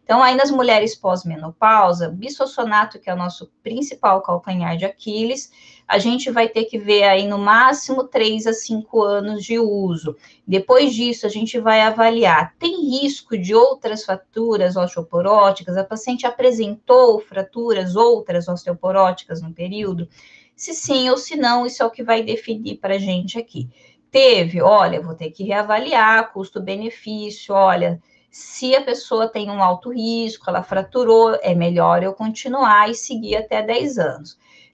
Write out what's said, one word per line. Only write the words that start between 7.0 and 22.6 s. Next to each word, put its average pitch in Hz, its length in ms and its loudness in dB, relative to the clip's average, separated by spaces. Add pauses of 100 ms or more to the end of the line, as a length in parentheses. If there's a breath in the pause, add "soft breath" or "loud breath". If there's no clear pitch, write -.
aí 196 240 4
no 202 100 -4
máximo 254 680 2
três 220 420 -2
a 226 60 0
cinco 220 480 -4
anos 202 420 -2
de 233 160 -2
uso. 190 560 -2 (320 soft breath)
Depois 247 480 4
disso, 233 300 -4
a 208 40 -2
gente 220 300 -6
vai 220 220 4
avaliar, 220 760 2
tem 339 320 -4
risco 277 480 -4
de 185 160 -4
outras 240 520 2
fraturas 190 720 -2
osteoporóticas? 180 1000 0
A 196 80 -2
paciente 220 420 -6
apresentou 240 920 4
fraturas 196 800 -4
outras 214 500 2
osteoporóticas 180 920 -2
no 165 120 -14
período? 180 540 -8 (480 soft breath)
Se - 180 -12
sim 262 360 -2
ou 254 80 2
se 311 180 -8
não, 247 300 0
isso 254 180 -4
é - 20 0
o 226 60 -2
que - 100 -14
vai 226 220 0
definir 220 540 -8